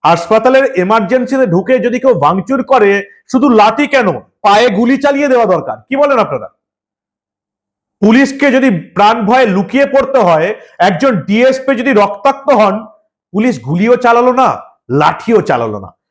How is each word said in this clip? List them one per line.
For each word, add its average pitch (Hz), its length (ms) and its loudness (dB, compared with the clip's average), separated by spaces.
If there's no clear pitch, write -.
হাসপাতালের 226 600 2
এমার্জেন্সিতে 247 840 0
ঢুকে 190 320 0
যদি 233 200 -4
কেউ 262 140 2
ভাঙচুর 190 500 -2
করে, 202 400 2
শুধু 262 180 0
লাঠি 226 380 2
কেন, 208 320 -2
পায়ে 214 500 0
গুলি 233 280 0
চালিয়ে 277 300 -2
দেওয়া 247 180 2
দরকার। 135 320 -4
কি - 180 -10
বলেন 277 240 0
আপনারা? 147 280 -6
পুলিশকে 262 520 2
যদি 262 180 2
প্রাণ 208 560 0
ভয়ে 247 200 2
লুকিয়ে 208 400 -2
পড়তে 269 340 0
হয়, 175 360 0
একজন 196 360 0
ডিএসপি 247 600 0
যদি 254 180 -2
রক্তাক্ত 269 600 0
হন, 214 320 0
পুলিশ 208 280 -2
গুলিও 175 360 0
চালালো 240 380 2
না, 240 240 0
লাঠিও 156 520 0
চালালো 113 380 -4
না। 95 80 -16